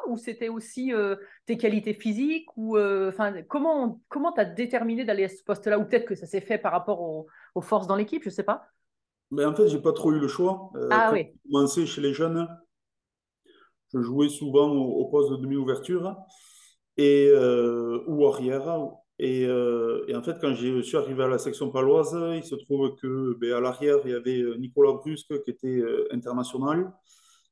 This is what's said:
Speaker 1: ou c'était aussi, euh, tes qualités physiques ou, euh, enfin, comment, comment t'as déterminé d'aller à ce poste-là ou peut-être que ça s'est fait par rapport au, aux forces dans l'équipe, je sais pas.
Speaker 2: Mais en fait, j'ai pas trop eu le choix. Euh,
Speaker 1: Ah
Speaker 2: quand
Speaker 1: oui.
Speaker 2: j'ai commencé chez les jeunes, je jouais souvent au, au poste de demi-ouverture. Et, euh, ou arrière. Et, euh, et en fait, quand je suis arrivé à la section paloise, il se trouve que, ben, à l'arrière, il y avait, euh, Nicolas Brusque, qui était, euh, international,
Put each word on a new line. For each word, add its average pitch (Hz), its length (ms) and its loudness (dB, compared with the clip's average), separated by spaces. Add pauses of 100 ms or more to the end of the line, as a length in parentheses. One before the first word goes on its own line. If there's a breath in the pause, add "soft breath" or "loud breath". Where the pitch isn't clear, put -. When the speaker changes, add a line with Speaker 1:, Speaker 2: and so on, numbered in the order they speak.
Speaker 1:
ou 240 80 -6
c'était 226 320 -8
aussi, 233 460 -6
euh, 202 240 0 (280 loud breath)
tes 233 120 -2
qualités 214 360 0
physiques 277 640 -2
ou, 220 220 0
euh, 196 320 2
enfin, 190 400 -4
comment, 277 580 0
comment 311 240 -2
t'as 330 140 2
déterminé 233 580 -2
d'aller 202 220 0
à 185 40 -2
ce - 140 -20
poste-là 208 340 0
ou 208 60 2
peut-être 233 220 2
que 208 100 -6
ça 170 100 -10
s'est 190 140 -4
fait 208 180 -2
par 196 140 -2
rapport 175 300 0
au, 156 260 -6 (260 loud breath)
aux 180 80 -4
forces 190 260 0
dans 196 100 2
l'équipe, 214 260 -2
je 208 60 -6
sais 190 140 -4
pas. 220 200 -2 (680)
Speaker 2:
Mais 143 140 0
en 151 80 2
fait, 214 140 6
j'ai 151 120 0
pas 160 140 2
trop 156 180 2
eu 156 80 2
le 139 80 0
choix. 185 480 -2
Euh, 123 140 -4
Speaker 1:
Ah 220 200 4
Speaker 2:
quand 226 40 4
Speaker 1:
oui. 180 180 0
Speaker 2:
j'ai - 200 -18
commencé 143 340 2
chez - 160 -6
les 139 140 0
jeunes, 165 320 -2 (1500 soft breath)
je 127 80 0
jouais 135 260 2
souvent 143 440 2
au, 131 300 0
au - 40 -2
poste 143 240 2
de 135 60 -4
demi-ouverture. 139 800 -4 (840 soft breath)
Et, 143 320 8
euh, 120 800 4
ou 147 180 4
arrière. 135 420 0 (520)
Et, 127 260 0
euh, 120 640 0
et - 80 -4
en 120 80 -6
fait, 165 180 -6
quand 139 140 0
je 123 260 -2
suis 135 160 -2
arrivé 135 260 -2
à 127 40 2
la 127 100 2
section 135 320 -6
paloise, 143 480 2 (180)
il 160 80 -6
se 143 120 -12
trouve 139 400 -2
que, 131 440 -4
ben, 120 140 0
à 120 60 0
l'arrière, 131 440 2
il 127 80 -4
y 120 40 -2
avait, 123 260 -2
euh, 120 160 -2
Nicolas 131 360 -2
Brusque, 147 500 -8
qui 127 80 -8
était, 127 260 -6
euh, 117 340 -2
international, 127 800 -4 (600 soft breath)